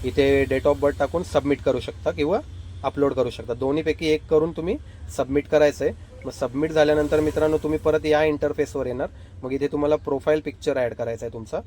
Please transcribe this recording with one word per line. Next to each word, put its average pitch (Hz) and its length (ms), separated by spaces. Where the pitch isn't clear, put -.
इथे 139 420
date 131 200
of 147 80
birth 143 260
टाकून 165 240
सबमिट 143 380
करू 127 180
शकता - 320
किंवा 160 280
अपलोड 139 300
करू 127 160
शकता. 113 240
दोन्हीपैकी 151 540
एक 156 220
करून 160 220
तुम्ही 170 260
सबमिट 139 300
करायचं 147 380
आहे. 160 80
मग 127 60
सबमिट 139 400
झाल्यानंतर 151 480
मित्रांनो, 156 380
तुम्ही 151 220
परत 156 260
या 151 180
इंटरफेसवर 147 600
येणार. 127 220
मग 127 80
इथे 139 160
तुम्हाला 147 280
प्रोफाईल 151 440
पिक्चर 147 380
ॲड 120 160
करायचा 117 320
आहे 113 80
तुमचा. 117 340